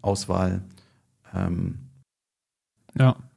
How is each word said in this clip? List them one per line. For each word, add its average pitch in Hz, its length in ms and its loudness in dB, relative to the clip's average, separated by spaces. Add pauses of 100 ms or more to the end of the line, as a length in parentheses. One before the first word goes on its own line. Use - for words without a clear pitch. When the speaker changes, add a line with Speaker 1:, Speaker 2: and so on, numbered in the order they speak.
Speaker 1:
Auswahl. 92 600 0 (720)
Ähm. 90 440 -4 (1200)
Speaker 2:
Ja. 131 180 6 (200)